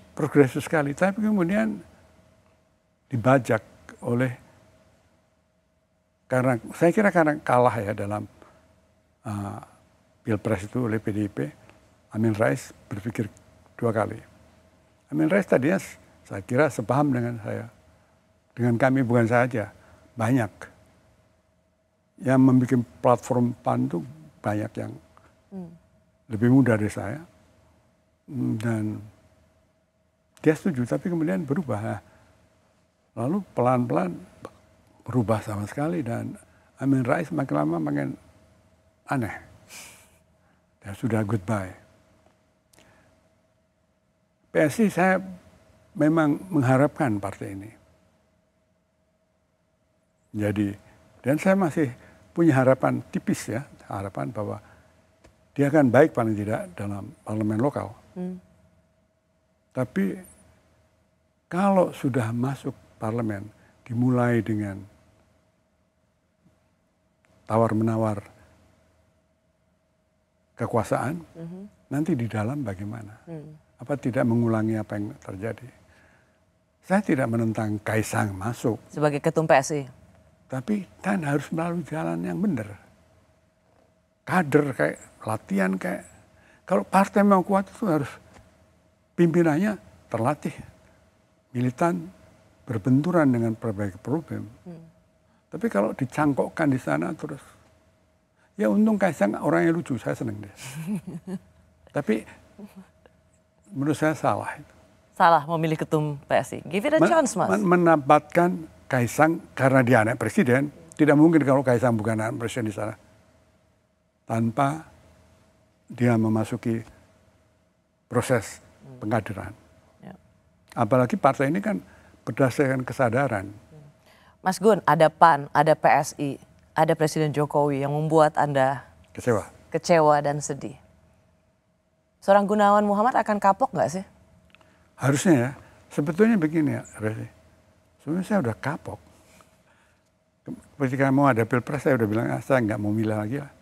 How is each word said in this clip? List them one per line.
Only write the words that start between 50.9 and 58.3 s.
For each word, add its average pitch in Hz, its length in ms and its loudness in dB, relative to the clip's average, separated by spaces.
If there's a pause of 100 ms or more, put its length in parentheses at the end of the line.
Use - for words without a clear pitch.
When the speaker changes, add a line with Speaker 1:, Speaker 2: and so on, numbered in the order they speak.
Speaker 1:
dan 135 160 0
saya 190 160 2
masih 160 360 0 (440)
punya 156 240 4
harapan 131 480 4
tipis - 400 -4
ya, 113 160 -6 (240)
harapan 101 480 -8
bahwa 104 240 -6 (960)
dia 139 160 2
akan 143 160 6
baik 135 240 6
paling 110 240 0
tidak 101 400 -4
dalam 101 480 -10
parlemen 107 400 -4
lokal. 104 320 -4 (160)
Speaker 2:
Hmm. 180 240 -10 (1400)